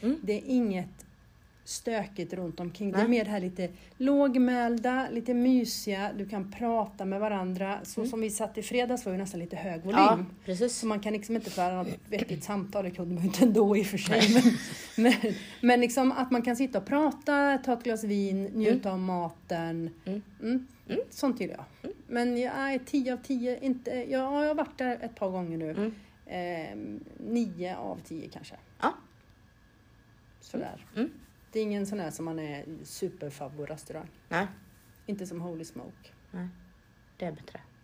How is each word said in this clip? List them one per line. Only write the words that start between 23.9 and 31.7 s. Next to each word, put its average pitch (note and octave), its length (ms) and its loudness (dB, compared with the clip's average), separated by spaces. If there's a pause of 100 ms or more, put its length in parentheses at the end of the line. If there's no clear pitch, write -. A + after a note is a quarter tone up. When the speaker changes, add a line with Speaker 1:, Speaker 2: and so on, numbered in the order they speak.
Speaker 2:
ja, B3 140 -4 (360)
jag D4+ 60 4
har D4+ 80 2
varit D#4 220 -2
där B3 240 -2
ett A#3+ 140 -10
par F#3+ 140 -2
gånger F3 280 -4
nu. D#3+ 140 -4
Speaker 1:
Mm. G#3+ 240 -2 (320)
Speaker 2:
Ehm, E3 760 -8 (140)
nio F#3 600 -2
av F#3 280 -8
tio - 240 -10
kanske. - 260 -16 (260)
Speaker 1:
Ja. D4 120 2 (1500)
Speaker 2:
Sådär. - 440 -10 (100)
Speaker 1:
Mm. C#4 160 -2 (400)
Speaker 2:
Det A3 80 -2
är A3 40 0
ingen G3+ 220 -2